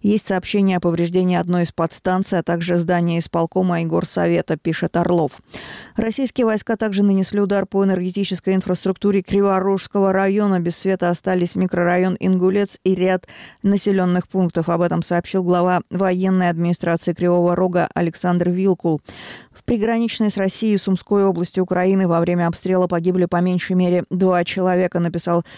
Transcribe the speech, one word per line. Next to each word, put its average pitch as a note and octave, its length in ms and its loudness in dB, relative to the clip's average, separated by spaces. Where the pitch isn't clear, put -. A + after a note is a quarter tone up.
Есть G#3 260 0
сообщение G3 500 0
о E3+ 40 -2
повреждении F3 560 2
одной F3 260 0
из E3 80 -4
подстанций, F#3 680 -2
а C#3+ 40 -4
также F3 340 0
здания E3+ 420 0
исполкома E3+ 640 -2
и - 20 -2
горсовета, E3+ 720 0
пишет - 400 -4
Орлов. E3+ 360 0
Российские A3+ 520 -2
войска A3 280 -2
также G3+ 280 0
нанесли G3 360 2
удар G3 280 0
по G3 160 0
энергетической F#3 720 -2
инфраструктуре F#3+ 680 0
Криворожского G3 920 0
района. G3 480 2
Без E3+ 160 -2
света F#3 340 -2
остались F3+ 460 -2
микрорайон F3+ 640 0
Ингулец F#3 640 0
и F#3 120 2
ряд F#3 320 0
населённых F#3+ 680 2
пунктов. E3+ 400 -2
Об E3+ 120 0
этом E3+ 220 0
сообщил F3+ 400 -2
глава F3+ 460 2
военной F#3 600 0
администрации E3+ 640 -2
Кривого F3 420 2
Рога F3+ 380 0
Александр F3 560 -2
Вилкул. F3 520 0
В - 140 -20
приграничной A3+ 680 0
с - 60 -6
Россией G3+ 400 0
Сумской G3 480 0
области F3+ 340 -2
Украины F#3 480 2
во E3+ 140 2
время F3 260 0
обстрела F3+ 400 0
погибли F3 380 0
по F3 160 0
меньшей F3+ 340 -2
мере F3+ 340 2
два F3+ 360 2
человека, F3+ 540 0
написал E3+ 440 -2